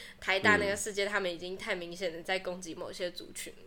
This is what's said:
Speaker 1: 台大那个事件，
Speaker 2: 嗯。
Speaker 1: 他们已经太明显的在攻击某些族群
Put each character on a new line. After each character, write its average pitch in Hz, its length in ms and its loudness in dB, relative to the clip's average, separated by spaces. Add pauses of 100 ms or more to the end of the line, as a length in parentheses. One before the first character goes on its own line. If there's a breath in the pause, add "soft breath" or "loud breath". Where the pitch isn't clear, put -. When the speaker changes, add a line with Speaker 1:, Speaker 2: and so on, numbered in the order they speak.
(220 loud breath)
Speaker 1:
台 190 180 4
大 208 160 10
那 202 100 4
个 196 80 2
事 208 200 -2
件， 202 120 2
Speaker 2:
嗯。 208 40 -2
Speaker 1:
他 202 100 2
们 185 100 2
已 170 80 -4
经 180 200 -6
太 208 180 -2
明 170 180 -6
显 180 200 -2
的 165 100 -8
在 190 160 0
攻 185 220 -4
击 165 120 -10
某 170 200 -8
些 175 180 -4
族 - 220 -10
群 - 180 -8 (140)